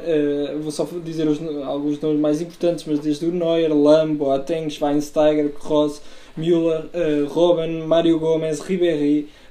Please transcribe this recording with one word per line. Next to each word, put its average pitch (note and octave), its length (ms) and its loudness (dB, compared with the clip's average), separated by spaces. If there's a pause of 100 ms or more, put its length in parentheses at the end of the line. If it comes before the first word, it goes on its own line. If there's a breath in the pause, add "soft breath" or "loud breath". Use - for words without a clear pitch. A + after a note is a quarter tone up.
eh, D3 580 0
vou D3+ 100 -6
só D3 160 -4 (160)
dizer D#3+ 240 -4
os D3 120 0
no-, D3+ 240 -8
alguns C#3+ 360 -4
nomes D3+ 200 0
mais D3+ 220 0
importantes, E3+ 460 -4
mas D3+ 120 0
desde D3+ 260 -2
o E3+ 60 0
Neuer, E3 420 0
Lam, D3+ 420 6
Boateng, D3 540 -2
Schweinsteiger, D3+ 800 0
Kroos, D3 500 -2 (340 loud breath)
Müller, E3 580 0
eh, D3+ 340 0
Robben, E3 580 2
Mário E3 340 4
Gómez, D#3+ 400 -2
Ribéry, D3+ 680 0 (220 loud breath)